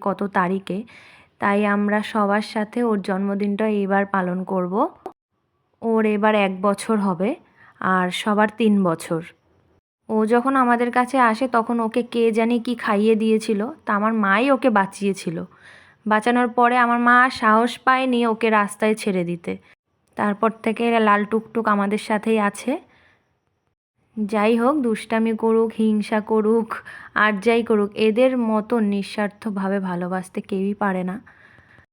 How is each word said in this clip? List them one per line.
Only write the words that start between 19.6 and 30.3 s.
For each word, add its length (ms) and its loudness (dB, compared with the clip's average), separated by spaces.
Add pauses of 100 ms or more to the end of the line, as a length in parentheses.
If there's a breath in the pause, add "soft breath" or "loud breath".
তারপর 320 0 (120)
থেকে 220 -2 (160)
লাল 260 4
টুকটুক 420 -4
আমাদের 400 0
সাথেই 320 0
আছে। 320 -2 (1500 soft breath)
যাই 400 0
হোক, 240 2
দুষ্টামি 540 -2
করুক, 420 2
হিংসা 440 0
করুক, 480 0 (460 loud breath)
আর 160 4 (100)
যাই 220 2
করুক, 320 0
এদের 420 4
মতো 380 0 (160)
নিঃস্বার্থভাবে 880 -4
ভালোবাসতে 640 -6